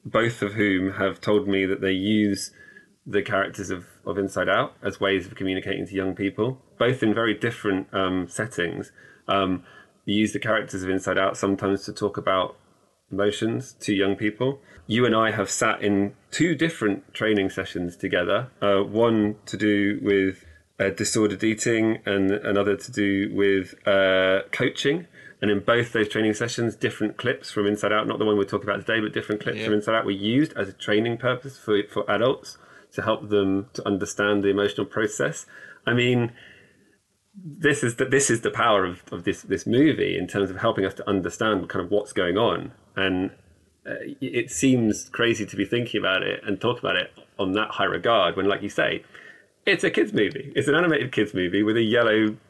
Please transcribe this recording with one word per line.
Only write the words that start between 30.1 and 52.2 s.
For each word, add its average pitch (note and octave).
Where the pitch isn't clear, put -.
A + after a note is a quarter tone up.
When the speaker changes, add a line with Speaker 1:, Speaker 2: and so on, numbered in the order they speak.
Speaker 1:
used A2+
as G2
a F#2+
training A2+
purpose B2+
for, G#2
for G#2
adults A2+
to G#2
help G#2+
them G2
to -
understand G2+
the G2
emotional G2+
process. -
I A#2
mean, B2
this D3
is A#2
the, C3+
this C3+
is A2+
the G#2
power G#2+
of, F#2
of F#2+
this, F#2+
this -
movie G#2
in F2+
terms G2
of F#2
helping G#2+
us F#2
to -
understand G2
kind F#2
of E2+
what's G#2
going F2+
on. F2
And, F#2+
uh, -
it B2
seems A#2+
crazy A2+
to G2+
be G2+
thinking A#2
about F#2+
it F#2+
and G2+
talk A#2+
about F#2
it F2+
on F#2+
that G#2+
high G2
regard F#2
when, F#2+
like G2
you G2+
say, -
it's G3
a -
kids' B3
movie. C3
It's C3
an C#3+
animated D#3
kids' -
movie F#2
with G#2+
a A#2
yellow A2